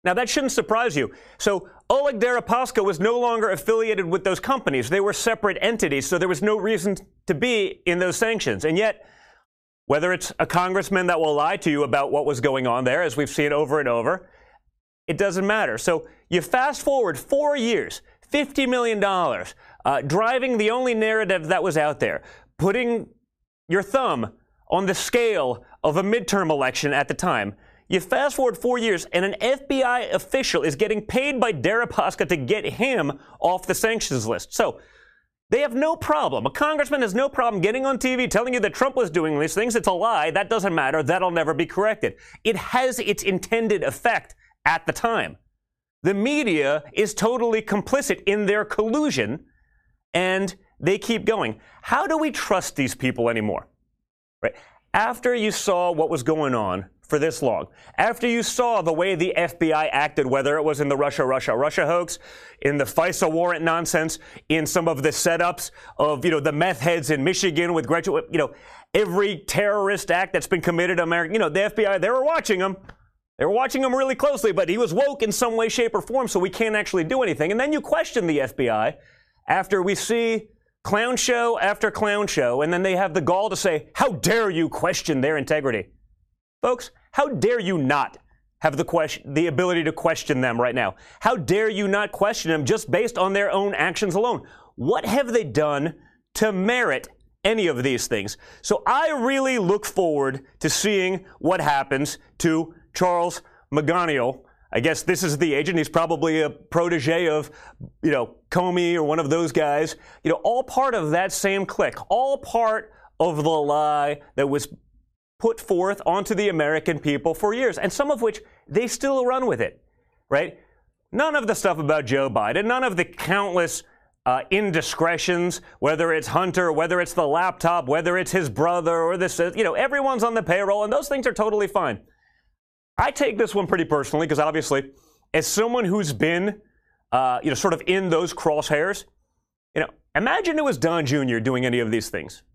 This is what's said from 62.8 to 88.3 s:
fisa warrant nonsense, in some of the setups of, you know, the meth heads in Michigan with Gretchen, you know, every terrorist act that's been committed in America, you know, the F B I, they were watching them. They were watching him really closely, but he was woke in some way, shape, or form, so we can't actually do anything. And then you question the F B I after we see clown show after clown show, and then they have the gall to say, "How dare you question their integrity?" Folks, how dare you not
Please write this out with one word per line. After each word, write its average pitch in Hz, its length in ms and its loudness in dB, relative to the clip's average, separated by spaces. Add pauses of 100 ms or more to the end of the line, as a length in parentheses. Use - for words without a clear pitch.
fisa 165 460 0
warrant 165 340 0
nonsense, 165 540 0 (320)
in 156 160 2
some 165 220 0
of 139 140 -2
the 151 60 2
setups 170 640 0 (260)
of, 147 280 2
you 170 60 4
know, 156 100 2
the 131 120 0
meth 160 280 0
heads 160 300 0
in 139 140 2
Michigan 175 480 2
with 160 140 0
Gretchen, 165 260 0 (180)
you 165 80 0
know, 139 140 0 (400)
every 196 540 2
terrorist 202 640 0
act 180 240 0
that's 160 140 -2
been 185 120 0
committed 175 380 0
in 175 40 2
America, 165 300 0
you 220 60 0
know, 185 100 2
the 185 140 2
F 208 140 -2
B 226 100 2
I, 196 100 2
they 185 140 2
were 262 140 2
watching 285 340 0
them. 190 180 -2 (640)
They 131 80 0
were 185 60 2
watching 262 300 0
him 254 120 0
really 262 200 0
closely, 262 380 2
but 165 160 2
he 190 80 0
was 226 160 0
woke 269 300 2
in 214 100 0
some 233 240 0
way, 226 120 2
shape, 226 260 0
or 196 80 0
form, 247 260 -2
so 202 100 0
we 190 120 0
can't 220 260 -2
actually 190 280 -2
do 262 180 0
anything. 165 280 0
And 220 80 0
then 285 140 0
you 294 80 0
question 302 460 -2
the 147 160 2
F 127 120 -4
B 127 140 0
I 110 300 0 (500)
after 185 340 2
we 196 120 2
see 226 540 0 (340)
clown 233 340 0
show 233 420 0
after 202 320 0
clown 208 380 0
show, 127 340 2
and 160 100 0
then 175 100 0
they 190 120 0
have 180 180 0
the 175 80 0
gall 185 300 2
to 190 60 -4
say, 156 380 -2
"How 269 160 2
dare 196 400 0
you 160 180 0
question 160 520 -2
their 151 160 2
integrity?" 135 520 -2 (720)
Folks, 247 300 -2 (180)
how 285 180 0
dare 233 300 0
you 185 180 -2
not 135 420 0 (420)